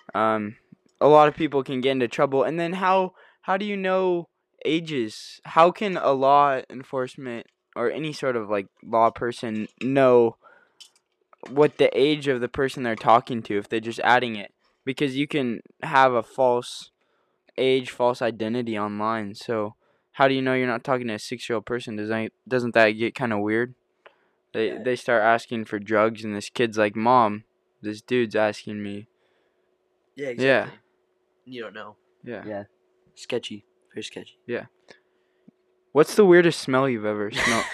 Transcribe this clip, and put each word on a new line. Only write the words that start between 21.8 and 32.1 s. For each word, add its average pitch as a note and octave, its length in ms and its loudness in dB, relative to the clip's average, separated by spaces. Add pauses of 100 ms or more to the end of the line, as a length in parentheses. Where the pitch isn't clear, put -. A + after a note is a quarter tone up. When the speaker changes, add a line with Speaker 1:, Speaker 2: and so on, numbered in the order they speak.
Speaker 1:
Does G#2+ 120 -6
that, A2 240 -4 (140)
doesn't A#2+ 280 -2
that A2 160 8
get A2 240 -2
kinda A2+ 240 -2
weird? A2+ 360 -2 (800)
They, A2 200 -2
Speaker 2:
Yeah. - 100 -10
Speaker 1:
they B2 140 -2
start A#2 260 0
asking A#2 440 0
for G#2+ 120 -6
drugs, G#2+ 460 0
and G#2+ 100 -6
this G2+ 160 -10
kid's A2+ 260 -2
like, G#2 200 0
"Mom, A2+ 480 2 (360)
this G#2+ 220 -10
dude's A#2+ 320 -2
asking G#2+ 480 -2
me." G2+ 240 -12 (1120)
Speaker 2:
Yeah, C#3 100 -8
Speaker 1:
Yeah. C3 60 -6
Speaker 2:
exactly. B2 460 0 (680)
You B2 180 -14
don't G2+ 120 -14
know. G#2+ 220 -16 (280)